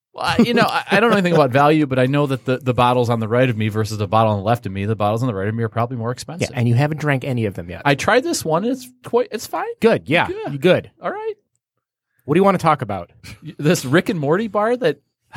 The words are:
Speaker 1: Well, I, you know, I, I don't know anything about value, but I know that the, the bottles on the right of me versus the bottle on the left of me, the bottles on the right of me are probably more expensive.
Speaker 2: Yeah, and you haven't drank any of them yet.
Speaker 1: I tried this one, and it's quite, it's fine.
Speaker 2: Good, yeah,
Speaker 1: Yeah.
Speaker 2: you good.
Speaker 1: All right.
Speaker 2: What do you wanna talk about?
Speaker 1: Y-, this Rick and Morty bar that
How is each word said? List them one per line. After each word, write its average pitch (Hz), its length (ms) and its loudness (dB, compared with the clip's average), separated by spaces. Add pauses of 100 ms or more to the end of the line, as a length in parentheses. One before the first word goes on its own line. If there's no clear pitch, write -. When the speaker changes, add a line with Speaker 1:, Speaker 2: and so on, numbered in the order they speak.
(120)
Speaker 1:
Well, - 140 -10
I, 170 160 2
you 233 100 2
know, 226 140 4
I, 143 260 -2
I 196 80 4
don't 226 100 4
know 214 60 2
anything 175 180 2
about 143 180 4
value, 147 340 4
but 131 120 -2
I 127 80 4
know 147 200 2
that 135 200 -4
the, 127 120 0
the 123 160 -2
bottles 123 340 4
on 117 120 0
the 110 80 -2
right 123 200 2
of 117 80 -2
me 110 120 -2
versus 107 300 -4
the 104 100 -2
bottle 110 240 4
on 101 60 0
the 95 60 -6
left 117 220 0
of 95 60 -6
me, 98 140 -4
the 110 100 -2
bottles 104 260 0
on 131 40 -2
the 117 80 -4
right 95 140 -4
of 110 60 -4
me 117 80 -4
are 113 80 -4
probably 117 280 -4
more 113 120 -6
expensive. 151 400 -6
Speaker 2:
Yeah, - 80 -8
and 120 100 0
you 120 60 2
haven't 147 260 0
drank 139 240 -2
any 123 220 -4
of 92 80 -4
them 87 160 -12
yet. 82 140 -12
Speaker 1:
I 143 100 2
tried 214 300 2
this 339 200 -4
one, 165 200 -2
and 254 80 -2
it's 254 160 -10 (160)
quite, 247 260 -2
it's 226 160 -10
fine. 349 200 -6 (140)
Speaker 2:
Good, 160 280 2
yeah, 151 200 2
Speaker 1:
Yeah. 403 240 -8
Speaker 2:
you 139 60 -8
good. 143 320 2 (120)
Speaker 1:
All 175 80 -6
right. 427 240 -8 (880)
Speaker 2:
What 143 100 0
do 170 60 4
you 196 40 4
wanna 196 140 4
talk 156 240 2
about? 98 300 -8 (300)
Speaker 1:
Y-, 156 160 -16
this - 260 0
Rick 143 240 2
and 202 100 -2
Morty 170 300 -2
bar 214 300 0
that 233 220 0 (360)